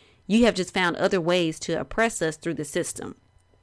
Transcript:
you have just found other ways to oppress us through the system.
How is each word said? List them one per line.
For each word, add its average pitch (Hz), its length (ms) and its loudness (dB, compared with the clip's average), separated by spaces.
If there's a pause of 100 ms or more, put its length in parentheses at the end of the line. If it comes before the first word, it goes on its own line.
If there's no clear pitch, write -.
(260)
you 226 180 4
have 220 100 6
just 185 200 -6
found 180 220 2
other 185 260 2
ways 170 380 0
to 160 200 -4
oppress - 400 -2
us 160 160 0
through 170 180 -6
the 151 120 -6
system. - 480 -6 (480)